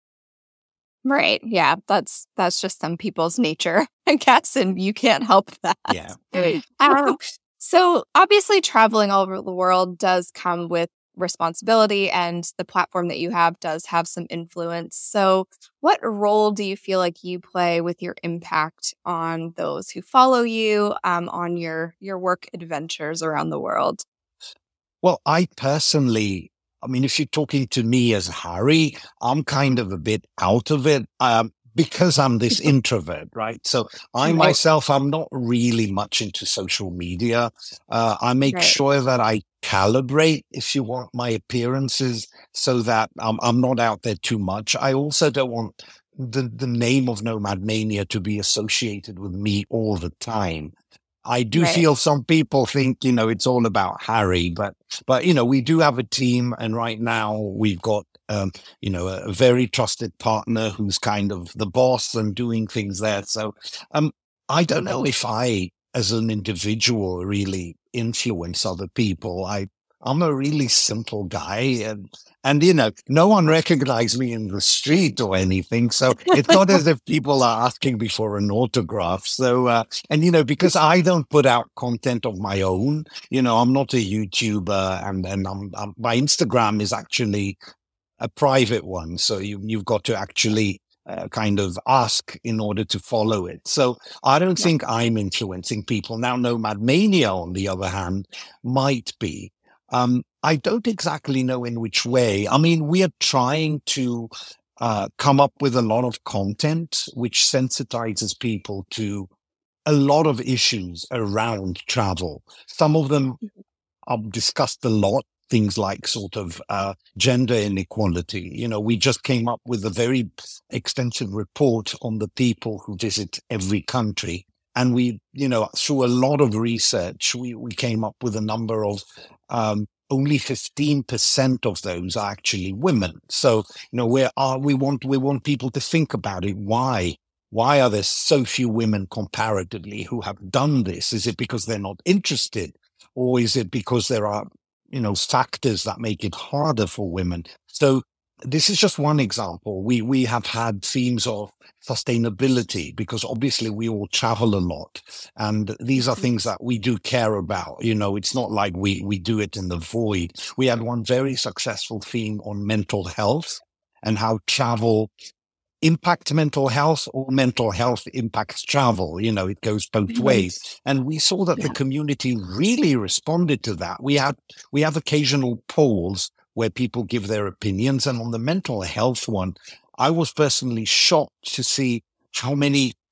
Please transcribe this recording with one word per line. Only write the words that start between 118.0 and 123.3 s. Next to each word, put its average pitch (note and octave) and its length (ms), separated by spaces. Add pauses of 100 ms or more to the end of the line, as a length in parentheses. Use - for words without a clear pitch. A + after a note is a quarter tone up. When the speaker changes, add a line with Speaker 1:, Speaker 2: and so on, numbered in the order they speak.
Speaker 2:
You A#2+ 140
know, G#2+ 120
we A2 180
just C3 260
came A#2+ 260
up A#2+ 160
with A2+ 200
a A2 40
very A#2 400 (400)
extensive A#2 640
report A2+ 680
on A2 180
the G#2 100
people A#2 560
who G#2 120
visit G#2 420 (100)